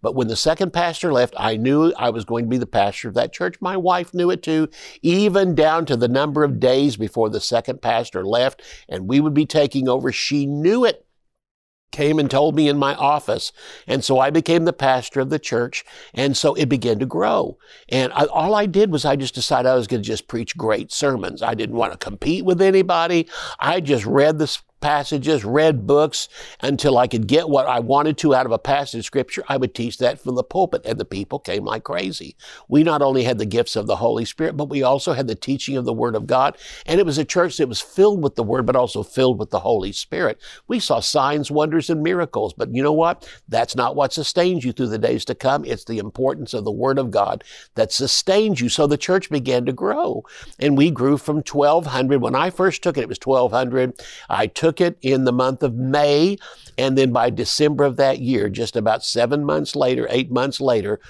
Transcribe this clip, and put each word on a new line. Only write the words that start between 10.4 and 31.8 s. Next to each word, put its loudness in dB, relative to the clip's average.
knew 2
it. -2
Came 0
and 0
told 2
me 4
in 0
my 0
office. -2
And -2
so 2
I 4
became 2
the 2
pastor 0
of -2
the 0
church. -2
And 0
so 2
it 0
began 0
to -2
grow. -2
And 0
I, 2
all 2
I 2
did 2
was -2
I 2
just -6
decided 0
I 4
was 0
gonna -2
just -6
preach -6
great -2
sermons. -2
I -2
didn't -6
wanna -2
compete -4
with 2
anybody. 2
I 0
just 0
read 4
the 0
s-, -6
passages, 0
read 2
books 2
until 2
I 6
could -2
get 2
what 2
I 0
wanted 0
to 2
out 2
of -2
a 2
passage -2
of -10
scripture. -4
I -2
would -2
teach -8
that 0
from -6
the -2
pulpit, -2
and -4
the -8
people -8
came -6
like -6